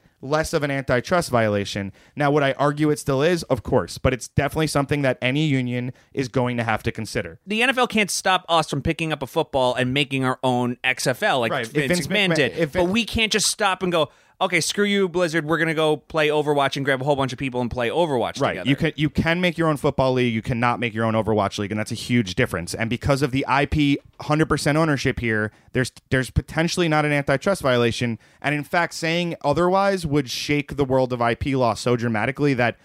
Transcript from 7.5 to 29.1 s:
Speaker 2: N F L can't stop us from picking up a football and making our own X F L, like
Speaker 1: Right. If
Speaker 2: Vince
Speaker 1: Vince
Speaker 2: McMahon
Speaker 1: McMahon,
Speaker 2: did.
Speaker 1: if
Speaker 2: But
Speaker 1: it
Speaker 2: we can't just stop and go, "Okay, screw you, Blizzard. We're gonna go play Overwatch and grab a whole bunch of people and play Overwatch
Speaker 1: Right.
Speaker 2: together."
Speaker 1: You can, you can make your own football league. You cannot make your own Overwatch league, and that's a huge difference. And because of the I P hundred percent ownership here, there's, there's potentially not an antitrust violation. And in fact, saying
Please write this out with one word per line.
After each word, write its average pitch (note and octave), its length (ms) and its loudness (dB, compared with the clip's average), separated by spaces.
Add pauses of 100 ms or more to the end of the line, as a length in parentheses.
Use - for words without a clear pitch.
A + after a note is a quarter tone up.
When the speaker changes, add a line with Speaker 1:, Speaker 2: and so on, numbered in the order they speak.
Speaker 2:
N B3+ 80 2
F B3+ 80 -2
L B3 80 4
can't G3+ 240 0
stop F#3 380 0
us E3 200 2
from C#3 140 -4
picking D#3+ 300 -2
up D3 100 -4
a C3 60 -6
football C3 460 0
and B2+ 200 0
making C#3 300 0
our B2+ 180 0
own B2 420 0
X B2+ 220 0
F C3 160 -2
L, F3 180 2
like A#2 120 0
Speaker 1:
Right. B2+ 140 -4
If A2 60 -14
Speaker 2:
Vince C#3+ 160 0
Speaker 1:
Vince F3 200 0
Speaker 2:
McMahon G3 220 0
Speaker 1:
McMahon, E3 40 2
Speaker 2:
did. C#3 240 2
Speaker 1:
if D#3+ 140 0
Speaker 2:
But F#3 100 0
Speaker 1:
it F3 60 2
Speaker 2:
we A3 160 0
can't A3 280 -2
just G#3+ 160 0
stop F#3+ 340 -2
and F3+ 100 -2
go, D#3 180 0 (300)
"Okay, F3+ 200 2
screw - 240 -2
you, G3+ 240 2
Blizzard. E3 360 0
We're D#3 140 0
gonna D#3+ 160 0
go D3+ 220 2
play D#3 320 0
Overwatch C#3+ 480 2
and C#3 80 -4
grab C3 160 0
a C3 40 -4
whole C#3+ 120 2
bunch C3+ 160 -2
of B2+ 80 -12
people B2 200 -4
and A#2+ 100 -2
play A#2+ 200 -2
Overwatch B2+ 500 0
Speaker 1:
Right. B2 120 2
Speaker 2:
together." F#2 180 -4
Speaker 1:
You C#3 60 2
can, D#3+ 200 -2
you D3 140 0
can E3 300 0
make F3+ 180 0
your E3 100 2
own D3+ 80 2
football C3 360 2
league. B2+ 220 2
You A2 80 -2
cannot A#2+ 380 0
make A2+ 140 -2
your A2+ 100 0
own A2 100 2
Overwatch G#2 440 2
league, G2+ 140 -4
and G#2+ 60 -2
that's G#2+ 140 -6
a A2+ 40 -6
huge A2+ 400 0
difference. F2 380 -2
And A2 160 -4
because C3+ 320 0
of C#3+ 100 0
the C3 160 0
I C#3 180 2
P C#3+ 320 2 (220)
hundred D3+ 280 2
percent D3+ 300 0
ownership C#3+ 420 0
here, A2 320 0 (220)
there's, B2+ 180 0 (180)
there's C3 200 0
potentially E3+ 580 0
not D#3 160 2
an D3 80 0
antitrust C#3+ 500 0
violation. A#2+ 560 0 (240)
And C#3 120 -2
in D3 100 -4
fact, E3+ 300 -2
saying E3+ 480 -2